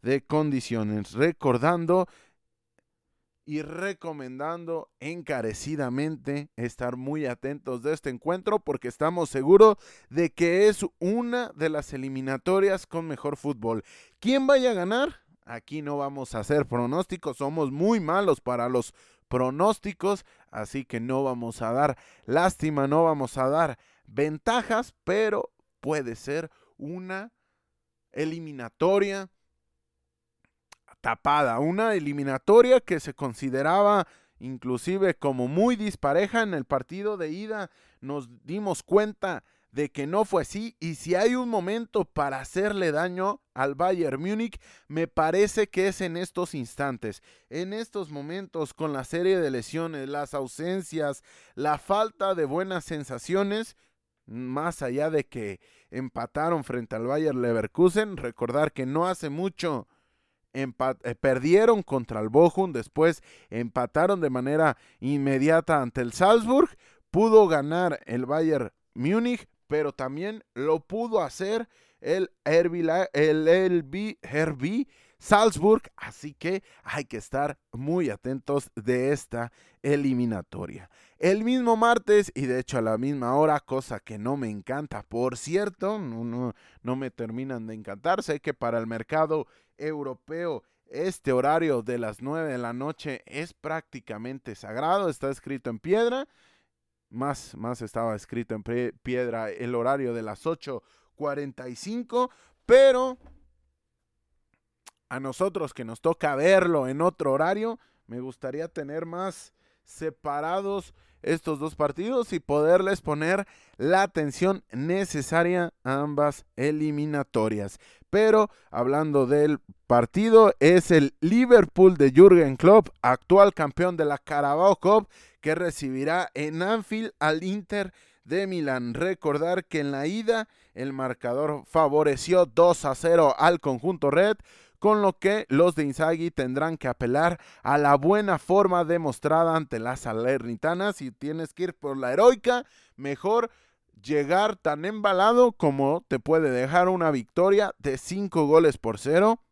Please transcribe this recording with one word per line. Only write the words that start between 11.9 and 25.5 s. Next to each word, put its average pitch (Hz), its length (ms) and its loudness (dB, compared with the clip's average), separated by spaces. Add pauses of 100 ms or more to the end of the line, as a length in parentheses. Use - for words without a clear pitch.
eliminatorias 135 960 -2
con 165 220 -8
mejor 147 280 -8
fútbol. 113 460 -6 (380)
¿Quién 262 260 0
vaya 262 240 4
a 226 40 -2
ganar? 220 480 -4 (220)
Aquí 127 380 -14
no 147 140 -8
vamos 139 400 -8
a 110 40 -4
hacer 147 260 2
pronósticos, 135 720 -4
somos 143 340 -4
muy 196 260 2
malos 175 420 0
para 123 280 -2
los 127 260 -2 (320)
pronósticos, 185 1000 -2 (260)
así 117 340 -10
que 117 160 -8
no 131 240 -2
vamos 120 360 -6
a 113 120 -4
dar 139 260 0 (260)
lástima, 151 640 0
no 156 180 4
vamos 147 320 -2
a 131 120 -2
dar 147 300 -2 (280)
ventajas, 208 960 -4
pero 208 480 -2 (300)